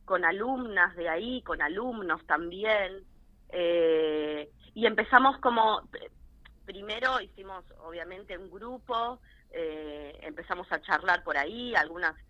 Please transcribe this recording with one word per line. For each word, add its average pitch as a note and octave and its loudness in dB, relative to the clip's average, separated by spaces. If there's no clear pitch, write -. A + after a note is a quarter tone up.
con F3+ 2
alumnas G3+ 2
de E3+ -2
ahí, A3+ -2
con D#3 -4
alumnos F#3 -2
también, F#3+ 0
eh, D#3+ 2
y A3 0
empezamos B3+ 6
como, A3+ 2
pr-, - -14
primero G#3+ -2
hicimos F#3+ -14
obviamente F3 -10
un F#3+ -14
grupo, A#3 -6
eh, D#3 -8
empezamos F3 -8
a D#3+ -2
charlar F3 2
por D3+ 0
ahí, A3+ -2
algunas, E3 0